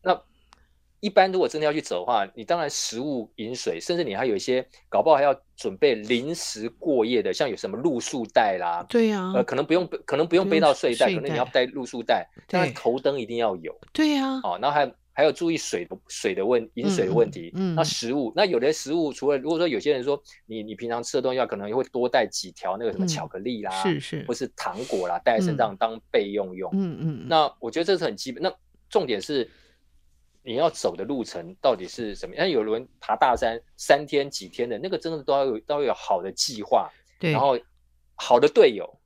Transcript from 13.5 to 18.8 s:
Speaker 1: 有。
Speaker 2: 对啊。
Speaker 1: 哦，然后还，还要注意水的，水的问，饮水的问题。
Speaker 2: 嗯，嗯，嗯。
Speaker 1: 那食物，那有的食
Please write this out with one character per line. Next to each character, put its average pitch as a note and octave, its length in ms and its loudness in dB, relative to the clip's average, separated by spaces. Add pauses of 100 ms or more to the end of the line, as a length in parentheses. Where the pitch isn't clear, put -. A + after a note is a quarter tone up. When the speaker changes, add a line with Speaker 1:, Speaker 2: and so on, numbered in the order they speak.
Speaker 1:
有。 - 180 -10 (200)
Speaker 2:
对 D4+ 240 4
啊。 C4+ 260 -2
Speaker 1:
哦， F3+ 180 -4
然 C4+ 80 2
后 D4 60 0
还， C#3 180 2 (200)
还 C#3 100 2
要 D3+ 80 6
注 E3 180 -2
意 E3 60 0
水 F2+ 300 -4
的， F#2 120 -12 (120)
水 G2 260 -2
的 F#2+ 100 0
问， A#2 280 2
饮 G2+ 160 -2
水 F#2+ 160 2
的 F#2 80 0
问 A2 180 4
题。 E2+ 240 -12
Speaker 2:
嗯， F#3 160 -2
嗯， - 20 -2
嗯。 - 20 -2
Speaker 1:
那 E3 60 2
食 B2 300 -2
物， C3 240 -2
那 F#3 80 4
有 E3 160 2
的 C#3+ 140 2
食 C#3 200 -6